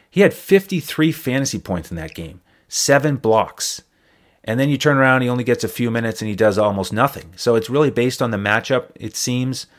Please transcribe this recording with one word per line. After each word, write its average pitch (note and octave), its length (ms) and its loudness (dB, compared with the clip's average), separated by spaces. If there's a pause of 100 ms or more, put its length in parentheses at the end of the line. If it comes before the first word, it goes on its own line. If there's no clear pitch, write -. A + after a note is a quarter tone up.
(120)
He F3 80 -2
had G3 140 6
fifty-three F#3 800 0
fantasy C3 460 -4
points F2 320 -6
in F2 40 -10
that D#2 180 -10
game, E2+ 280 -14 (260)
seven C#3+ 480 2
blocks. - 680 0 (600)
And A2+ 160 -2
then C#3 80 2
you C#3+ 100 0
turn C#3+ 200 2
around, C3 240 4
he B2 80 0
only B2 160 -2
gets A#2+ 180 2
a G#2+ 60 -2
few A#2+ 200 -2
minutes, A2+ 320 -2
and A2 60 -4
he G#2 80 -4
does G#2+ 220 4
almost G2+ 340 0
nothing. A2 460 -2
So A#2+ 180 2
it's A2 140 0
really C#3+ 200 2
based B2 320 0
on A#2+ 100 -2
the G#2 60 -4
matchup, A2 580 -2
it A2 200 -12
seems, B2+ 500 -4 (140)